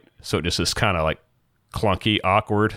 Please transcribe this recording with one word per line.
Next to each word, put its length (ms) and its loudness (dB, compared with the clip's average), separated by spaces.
So 160 -2
it 40 -2
just 180 -2
is 120 0
kinda, 300 0
like, 160 0
clunky, 480 0
awkward, 540 2